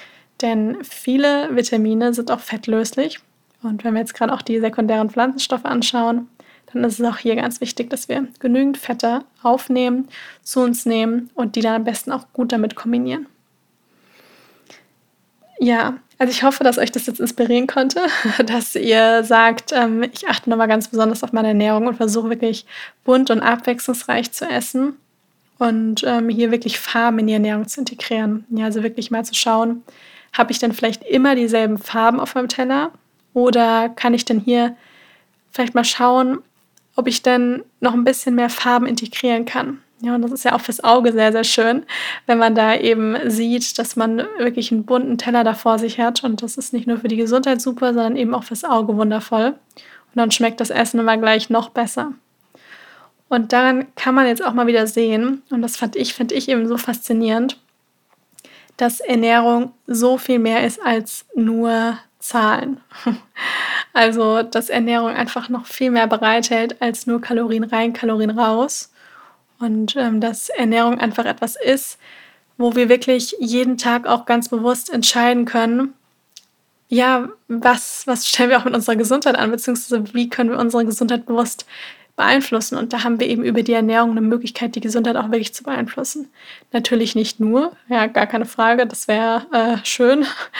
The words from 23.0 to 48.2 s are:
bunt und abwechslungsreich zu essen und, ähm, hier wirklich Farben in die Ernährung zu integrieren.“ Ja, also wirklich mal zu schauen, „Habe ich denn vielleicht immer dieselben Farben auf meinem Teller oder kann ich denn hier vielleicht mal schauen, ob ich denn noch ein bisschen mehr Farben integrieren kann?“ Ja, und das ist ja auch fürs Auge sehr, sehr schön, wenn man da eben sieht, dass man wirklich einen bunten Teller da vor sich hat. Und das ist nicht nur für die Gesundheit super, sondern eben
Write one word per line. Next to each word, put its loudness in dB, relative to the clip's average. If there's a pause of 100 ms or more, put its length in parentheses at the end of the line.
bunt 4
und 2
abwechslungsreich -2
zu -10
essen -2 (600)
und, 0
ähm, 0
hier 0
wirklich -2
Farben 0
in 2
die 2
Ernährung 0
zu -10
integrieren.“ -4
Ja, -2
also -2
wirklich -6
mal -2
zu -8
schauen, 0 (500)
„Habe 2
ich -4
denn 0
vielleicht -4
immer 4
dieselben 2
Farben 0
auf -6
meinem -2
Teller -2 (420)
oder 4
kann 0
ich -2
denn 0
hier 0 (720)
vielleicht -4
mal 4
schauen, 2 (580)
ob 0
ich -2
denn 2 (180)
noch 0
ein 2
bisschen 0
mehr 2
Farben 0
integrieren -2
kann?“ -6 (220)
Ja, -2
und 2
das -2
ist -8
ja 2
auch -2
fürs -8
Auge 6
sehr, 4
sehr 2
schön, 2 (420)
wenn 4
man 4
da 4
eben 2 (120)
sieht, -2
dass -6
man 0 (200)
wirklich -2
einen 0
bunten 0
Teller 2
da 2
vor 2
sich -4
hat. 0
Und -2
das -8
ist -8
nicht -4
nur 0
für -4
die 0
Gesundheit 2
super, 0
sondern 2
eben 0